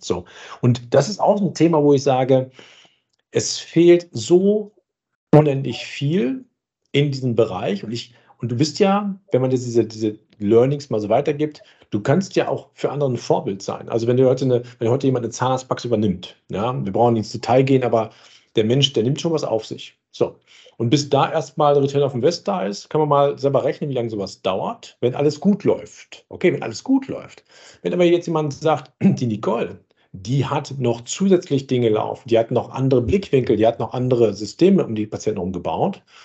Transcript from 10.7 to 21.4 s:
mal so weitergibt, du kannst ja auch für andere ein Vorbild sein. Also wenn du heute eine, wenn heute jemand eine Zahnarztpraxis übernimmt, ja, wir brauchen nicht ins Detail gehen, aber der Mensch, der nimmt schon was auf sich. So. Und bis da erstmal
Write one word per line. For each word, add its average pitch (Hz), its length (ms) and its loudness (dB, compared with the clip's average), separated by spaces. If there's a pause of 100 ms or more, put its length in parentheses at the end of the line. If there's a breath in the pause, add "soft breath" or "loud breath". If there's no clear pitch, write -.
mal 110 120 -2
so 104 100 -4
weitergibt, 147 520 -2 (280 soft breath)
du 104 100 -2
kannst 151 340 -2
ja - 140 0
auch 131 240 -8
für - 180 -6
andere 139 200 -2
ein 120 80 -4
Vorbild 98 420 -4
sein. - 300 -10
Also 113 160 -2
wenn 123 100 2
du 131 100 4
heute 127 200 2
eine, 120 160 2 (160 loud breath)
wenn 120 100 -2
heute 131 180 0
jemand 127 200 0
eine 113 60 -8
Zahnarztpraxis 127 560 -4
übernimmt, 107 480 -2 (140)
ja, 113 240 -4 (100)
wir 98 80 -6
brauchen 117 200 4
nicht 110 140 -2
ins - 60 -16
Detail 123 300 2
gehen, 131 200 2
aber 113 280 0 (460 soft breath)
der 110 80 2
Mensch, 139 300 2
der 113 80 0
nimmt 127 180 -2
schon 170 120 -4
was - 120 -4
auf 110 220 -4
sich. - 320 -16 (140)
So. - 240 -4 (420 soft breath)
Und 117 120 -2
bis 139 200 0
da 139 200 2
erstmal 147 460 0